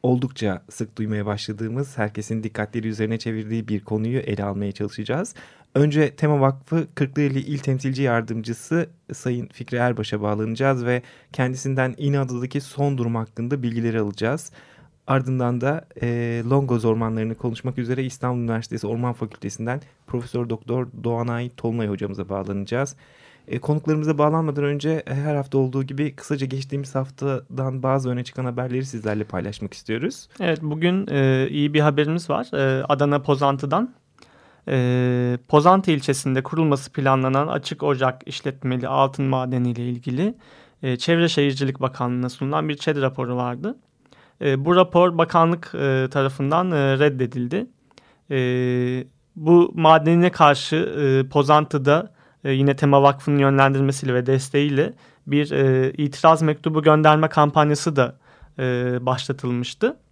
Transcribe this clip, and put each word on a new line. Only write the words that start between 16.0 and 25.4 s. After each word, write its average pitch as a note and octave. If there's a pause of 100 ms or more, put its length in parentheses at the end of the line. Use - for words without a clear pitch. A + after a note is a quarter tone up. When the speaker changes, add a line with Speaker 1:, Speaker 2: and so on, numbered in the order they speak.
Speaker 1:
e, A#2
Longoz B2+
ormanlarını A2+
konuşmak B2+
üzere B2+
İstanbul B2
Üniversitesi A#2
Orman A#2+
Fakültesinden A#2 (260)
Profesör A#2+
Doktor A#2+ (180)
Doğanay A#2+
Tolunay A2+
hocamıza G2
bağlanacağız. G2 (520)
E, B2
konuklarımıza D3+
bağlanmadan D3+
önce, D3
e, C3+
her D3
hafta C3+